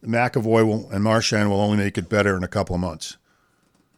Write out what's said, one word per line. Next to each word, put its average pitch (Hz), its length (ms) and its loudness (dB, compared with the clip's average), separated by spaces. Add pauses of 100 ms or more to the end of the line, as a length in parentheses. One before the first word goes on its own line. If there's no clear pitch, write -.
McAvoy 113 600 2
will, 110 260 -2
and 98 120 -2
Marchand 110 480 2
will 98 100 2
only 104 180 2
make 101 200 -2
it 87 100 -6
better 101 280 2
in 90 80 -4
a 90 40 -6
couple 92 280 -4
of 87 40 -2
months. 82 360 -8 (800)